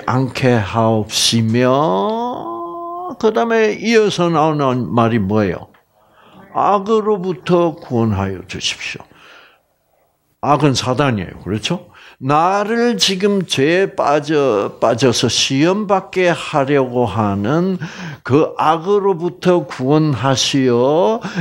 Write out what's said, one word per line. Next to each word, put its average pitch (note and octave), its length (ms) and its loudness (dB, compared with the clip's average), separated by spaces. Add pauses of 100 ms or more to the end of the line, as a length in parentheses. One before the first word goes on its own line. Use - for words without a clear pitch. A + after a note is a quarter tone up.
않게 B2+ 460 0
하옵시며, F#3 2750 -2
그다음에 A3+ 560 2
이어서 G#3 540 2
나오는 C#3+ 640 0
말이 A2+ 260 2
뭐예요? G2 520 -2 (840)
악으로부터 F#3 1200 0
구원하여 G2 680 -2
주십시오. - 540 -8 (1400)
악은 C#3 340 2
사단이에요. B2 680 -2
그렇죠? A2 460 -6 (280)
나를 G3+ 800 0
지금 G3 480 0
죄에 E3+ 480 0
빠져, C#3 840 0
빠져서 A#2+ 480 2
시험받게 F#3 1000 0
하려고 C3+ 800 0
하는 A2 720 0 (440)
그 C#3 360 2
악으로부터 F3 1080 0
구원하시어 C#3 1500 2 (200)